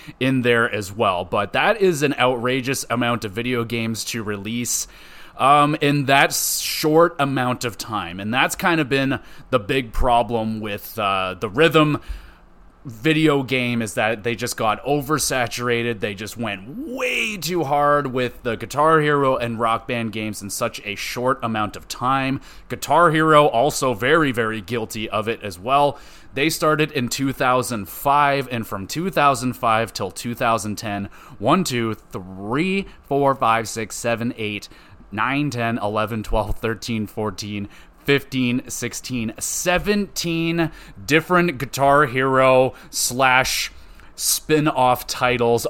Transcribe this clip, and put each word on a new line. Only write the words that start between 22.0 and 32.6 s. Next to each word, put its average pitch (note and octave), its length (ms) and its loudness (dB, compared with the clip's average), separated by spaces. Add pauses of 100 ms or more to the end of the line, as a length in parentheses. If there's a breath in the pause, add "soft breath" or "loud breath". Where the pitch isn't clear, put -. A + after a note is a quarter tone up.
Guitar D#3 400 4
Hero D#3 360 6
also C3+ 460 2
very, C3+ 400 2
very A2 300 -2
guilty A2 480 -6
of G#2 180 -2
it A#2 140 -4
as F#2+ 160 -8
well. C#3 400 0 (340 loud breath)
They C#3 160 0
started D3+ 440 0
in B2 180 -2
two C3+ 240 -2
thousand B2 520 0
five, C#3 640 0
and A#2 160 -4
from G2 200 -8
two F3 240 -4
thousand B2+ 440 2
five A2+ 380 0
till F#2+ 180 -6
two A#2+ 240 -8
thousand A2 420 0
ten, G2+ 340 -6 (280 loud breath)
one, D3+ 260 2
two, A#2 300 -2 (180)
three, A#2 720 -4 (160 loud breath)